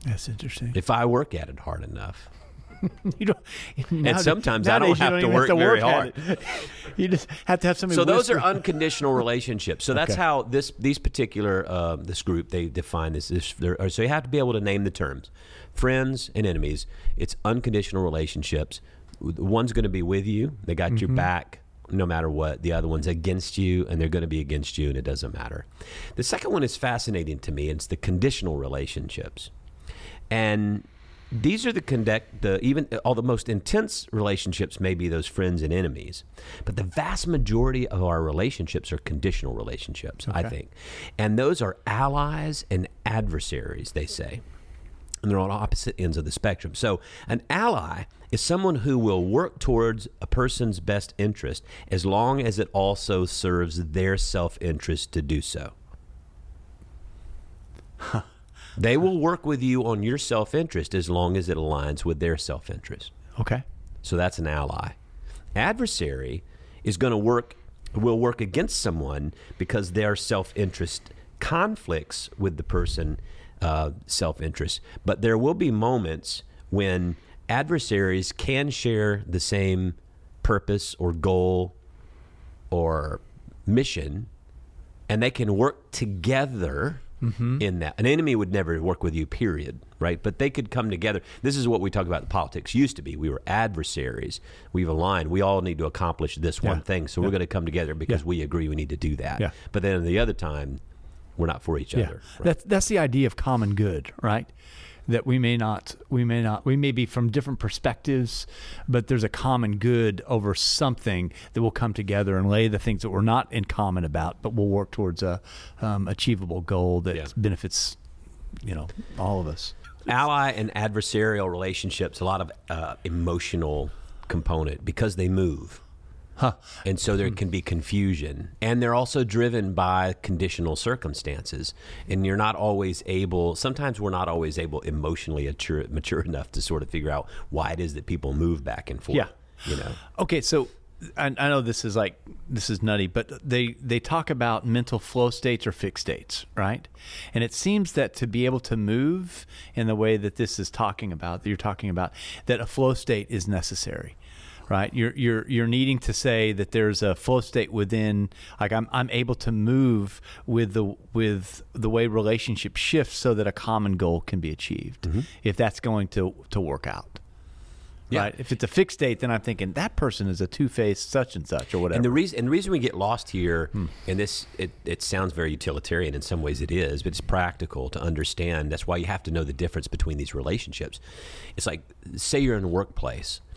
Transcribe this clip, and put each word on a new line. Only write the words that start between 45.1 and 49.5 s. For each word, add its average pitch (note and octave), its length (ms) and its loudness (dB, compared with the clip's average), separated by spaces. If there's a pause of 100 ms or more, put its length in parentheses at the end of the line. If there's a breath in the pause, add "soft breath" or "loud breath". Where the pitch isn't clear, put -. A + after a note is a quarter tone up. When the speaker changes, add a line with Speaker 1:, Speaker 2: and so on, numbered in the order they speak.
Speaker 2:
And G#2 120 0
they're G2 80 4
on G2 100 0
opposite G#2 480 -2
ends E2+ 180 0
of D#2+ 80 -2
the D2+ 60 -6
spectrum. - 460 -2
So G2+ 240 0 (260 loud breath)
an A#2 240 -2
ally F3 540 0 (260 soft breath)
is A2+ 100 0
someone F3+ 360 2
who B2+ 200 2
will G2+ 280 4
work B2 340 2